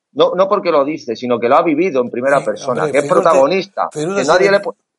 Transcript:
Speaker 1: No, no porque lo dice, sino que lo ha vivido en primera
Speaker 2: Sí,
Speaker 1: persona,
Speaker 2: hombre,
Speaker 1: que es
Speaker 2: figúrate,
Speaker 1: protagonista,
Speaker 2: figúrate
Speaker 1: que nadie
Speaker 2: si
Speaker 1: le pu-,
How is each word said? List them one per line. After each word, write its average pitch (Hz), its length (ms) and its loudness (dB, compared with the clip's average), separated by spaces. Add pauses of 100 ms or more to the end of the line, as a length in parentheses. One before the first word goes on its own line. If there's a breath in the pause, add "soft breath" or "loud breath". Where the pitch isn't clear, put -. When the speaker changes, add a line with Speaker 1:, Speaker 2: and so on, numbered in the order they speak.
(120)
Speaker 1:
No, 170 240 2
no 190 120 2
porque 190 220 0
lo 147 140 2
dice, 139 320 -6
sino 123 240 -2
que 117 80 0
lo 135 80 4
ha 170 80 4
vivido 156 380 0
en 120 80 -4
primera 135 280 0
Speaker 2:
Sí, - 60 -4
Speaker 1:
persona, 120 400 -4
Speaker 2:
hombre, 143 80 -4
Speaker 1:
que 135 60 0
es 143 60 0
Speaker 2:
figúrate, 156 200 0
Speaker 1:
protagonista, 151 680 0
Speaker 2:
figúrate 160 300 -4
Speaker 1:
que 139 60 -2
nadie 185 180 4
Speaker 2:
si 196 60 2
Speaker 1:
le 202 100 2
pu-, - 140 -10 (220)